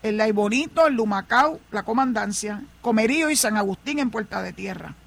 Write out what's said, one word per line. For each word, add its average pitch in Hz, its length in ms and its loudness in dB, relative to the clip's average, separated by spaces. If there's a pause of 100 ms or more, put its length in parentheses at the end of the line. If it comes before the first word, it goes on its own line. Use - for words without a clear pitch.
el 214 140 0
de 214 60 2
Aybonito, 220 640 2
el 269 100 2
de 226 40 0
Humacao, 220 600 2 (100)
la 208 120 -4
Comandancia, 214 760 -2 (200)
Comerío 240 480 2
y 294 80 0
San 214 180 0
Agustín 214 440 -2
en 262 100 0
Puerta 202 320 -6
de 180 100 -8
Tierra. 180 440 -12 (120)